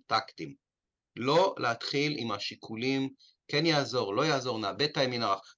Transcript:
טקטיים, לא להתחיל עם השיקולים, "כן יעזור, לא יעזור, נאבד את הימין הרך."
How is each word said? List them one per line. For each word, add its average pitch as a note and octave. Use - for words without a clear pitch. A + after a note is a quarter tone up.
טקטיים, E2+
לא D3
להתחיל C#3+
עם A2+
השיקולים, B2
"כן D3+
יעזור, A#2+
לא B2
יעזור, B2+
נאבד G2+
את D3+
הימין B2
הרך." G2